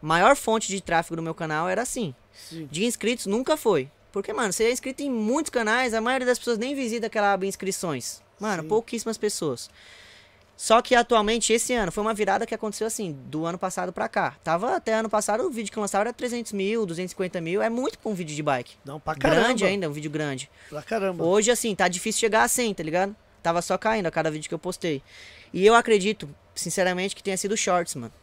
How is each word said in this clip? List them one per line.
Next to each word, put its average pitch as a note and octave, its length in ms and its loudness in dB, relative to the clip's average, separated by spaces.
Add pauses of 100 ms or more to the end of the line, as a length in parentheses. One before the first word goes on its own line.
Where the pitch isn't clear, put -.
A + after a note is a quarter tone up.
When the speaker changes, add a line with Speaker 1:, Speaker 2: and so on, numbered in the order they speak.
Speaker 1:
Maior F3 360 6
fonte A3 320 0
de F#3+ 120 -4
tráfego E3+ 360 -2
do E3 60 -4
meu D#3+ 120 -4
canal D#3+ 340 -2
era F#3 140 0
assim. G3+ 320 -4 (180)
Speaker 2:
Sim. E3 380 -14
Speaker 1:
De D#3+ 140 -2
inscritos, A#3+ 420 -2
nunca B3 300 0
foi. D#3+ 320 2 (240)
Porque, G3+ 200 -6
mano, G#3+ 200 0
você A3 120 0
é A#3 80 4
inscrito C4 300 -6
em C#4+ 80 -2
muitos B3 400 0
canais, A#3 440 0
a A3+ 60 2
maioria B3 260 0
das B3 120 4
pessoas A#3 200 -2
nem B3+ 160 -2
visita A#3 320 -2
aquela G#3 260 2
aba F#3+ 140 0
inscrições. F#3 760 -6 (200)
Mano, G3+ 220 -2
Speaker 2:
Sim. D#3 60 -10
Speaker 1:
pouquíssimas A3 500 -2
pessoas. E3 520 -4 (840)
Só A#3 260 6
que - 120 2
atualmente, A3+ 600 4
esse A#3 180 2
ano, A3 180 0
foi G#3 120 -4
uma A3 100 0
virada G3+ 340 0
que - 80 -6
aconteceu G#3+ 320 -4
assim, G3 300 -6 (100)
do D3+ 200 -4
ano E3+ 100 -4
passado F3+ 380 -4
pra - 160 -2
cá. E3+ 340 0
Tava F#3 320 0
até A#3 160 -2
ano A3 160 0
passado, G#3+ 380 0
o F4+ 40 -2
vídeo A3 220 -8
que - 60 -6
eu - 20 -2
lançava G3+ 240 0
era A#3 80 -4
trezentos A#3+ 400 -6
mil, G#3+ 320 0
duzentos F3 280 -6
e - 20 -16
cinquenta F#3 260 -4
mil, E3+ 220 -2
é A3+ 80 2
muito B3+ 280 -4
pra - 120 -6
um G#3+ 40 -2
vídeo D#3+ 220 -6
de D#3 60 -4
bike. C3+ 320 -2 (100)
Speaker 2:
Não, C#3+ 160 -12
pra D#3 140 -4
Speaker 1:
Grande D3 260 2
Speaker 2:
caramba. A3 260 2
Speaker 1:
ainda, F#3 220 0
um D3 40 -4
vídeo D3+ 180 -6
grande. D3 400 -4 (180)
Speaker 2:
Pra D3 140 -12
caramba. F#3+ 420 -2
Speaker 1:
Hoje, G3+ 260 4
assim, A3+ 240 0
tá F3+ 140 2
difícil F3+ 320 -2
chegar A3 220 4
a A#3+ 60 2
cem, A3+ 260 0
tá F3 80 -8
ligado? F3+ 340 0 (260)
Tava E3+ 200 0
só F#3 160 0
caindo A3 280 0
a D#3+ 40 0
cada D#3+ 200 0
vídeo D3+ 200 -8
que - 40 -6
eu E3 40 -4
postei. E3 440 -4 (480)
E F3+ 140 0
eu G#3+ 100 10
acredito, G#3+ 540 4 (260)
sinceramente, F3+ 640 -2
que - 60 -20
tenha F#3+ 160 -2
sido G3+ 180 -2
shorts, F3+ 380 0
mano. A#2 180 -12 (100)